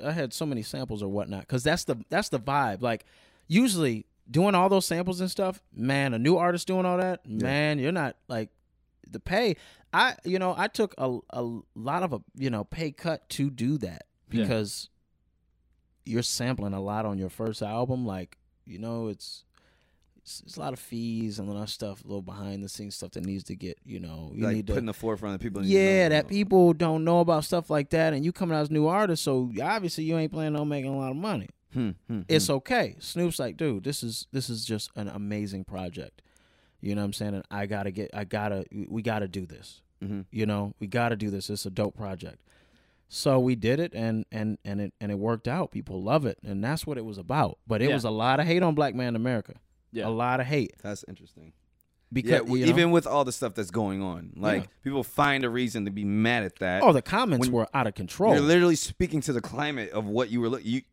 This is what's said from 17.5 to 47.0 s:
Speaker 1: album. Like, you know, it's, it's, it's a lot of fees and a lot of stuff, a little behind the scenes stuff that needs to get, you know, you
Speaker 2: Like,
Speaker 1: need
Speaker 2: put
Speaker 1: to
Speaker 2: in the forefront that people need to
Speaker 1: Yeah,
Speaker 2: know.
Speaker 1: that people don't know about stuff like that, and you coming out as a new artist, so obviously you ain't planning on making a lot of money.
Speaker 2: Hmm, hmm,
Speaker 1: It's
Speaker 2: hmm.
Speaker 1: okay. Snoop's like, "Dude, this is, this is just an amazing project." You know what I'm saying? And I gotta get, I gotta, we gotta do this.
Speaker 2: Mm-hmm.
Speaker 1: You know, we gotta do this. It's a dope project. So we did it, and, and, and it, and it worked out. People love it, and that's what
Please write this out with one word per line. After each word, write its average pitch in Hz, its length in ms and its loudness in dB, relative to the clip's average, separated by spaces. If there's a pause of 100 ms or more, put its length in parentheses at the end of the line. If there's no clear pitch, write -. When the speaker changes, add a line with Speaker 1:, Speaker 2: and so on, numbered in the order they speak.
Speaker 1:
album. 123 440 -2
Like, 95 320 -8 (280)
you 87 140 -16
know, 117 280 -6
it's, - 380 -12 (720)
it's, - 280 -18
it's - 120 -18
a - 40 -12
lot 143 120 -6
of 127 60 -12
fees 113 580 -6
and 101 120 -6
a - 20 -6
lot 101 120 -6
of 107 60 -10
stuff, - 340 -8
a - 40 -20
little 98 140 -6
behind 98 420 -8
the 98 60 -10
scenes 101 260 -12
stuff 92 160 -12
that 85 140 -8
needs 98 200 -4
to 95 100 -10
get, 92 280 -10
you 101 160 -12
know, 80 340 -12
you 110 120 -4
Speaker 2:
Like, 110 100 2
Speaker 1:
need 107 120 -4
Speaker 2:
put 104 60 0
Speaker 1:
to 117 60 2
Speaker 2:
in 120 60 -2
the 107 80 -4
forefront 107 440 -4
that - 80 -10
people 101 160 -4
need 95 60 2
to 196 60 6
Speaker 1:
Yeah, 190 340 6
Speaker 2:
know. 151 80 4
Speaker 1:
that 151 140 2
people 190 440 8
don't 160 300 2
know 170 160 6
about 165 240 4
stuff 170 260 0
like 147 220 2
that, 160 220 4
and 139 100 0
you 170 80 2
coming 170 260 0
out 151 40 4
as 147 80 0
a 156 40 -2
new 151 140 6
artist, 180 360 2
so 127 280 2 (100)
obviously 170 440 -2
you 165 120 2
ain't 156 140 0
planning 156 280 -2
on 151 100 -2
making 139 240 -2
a 135 40 -2
lot 131 140 -4
of 135 60 -4
money. 175 320 -4 (240)
Speaker 2:
Hmm, 120 160 0 (180)
hmm, 113 200 -4
Speaker 1:
It's 156 200 4
Speaker 2:
hmm. 156 60 2
Speaker 1:
okay. 208 460 0
Snoop's 170 400 -2
like, 123 180 -4
"Dude, 123 260 -2
this 143 200 -4
is, 113 280 -6
this 131 160 -4
is 113 160 -6
just 107 320 -6
an 104 120 -6
amazing 101 580 -6
project." 90 560 -12 (600)
You 98 120 -2
know 104 80 0
what 104 60 0
I'm 101 60 -4
saying? 104 200 -4
And 98 160 -6
I 101 160 -4
gotta 101 240 -4
get, 98 240 -6
I 104 120 -6
gotta, 101 400 -2 (220)
we 113 140 -6
gotta 107 260 -2
do 90 200 -8
this. - 340 -20 (220)
Speaker 2:
Mm-hmm. 98 180 -6 (100)
Speaker 1:
You 110 140 -2
know, 101 340 -2
we 110 80 -8
gotta 117 280 0
do 104 160 -4
this. 98 180 -6
It's 104 160 -6
a 101 60 -8
dope 101 260 -2
project. 95 460 -10 (640)
So 135 300 2
we 127 160 4
did 117 240 2
it, 170 160 -2
and, 113 360 -2
and, 110 320 -4
and 101 180 -4
it, 101 200 -6
and 104 100 -4
it 101 60 -2
worked 110 300 -2
out. 147 240 -2
People 95 320 -8
love 139 240 2
it, - 160 -4
and 98 200 -4
that's 147 220 -2
what 147 140 -6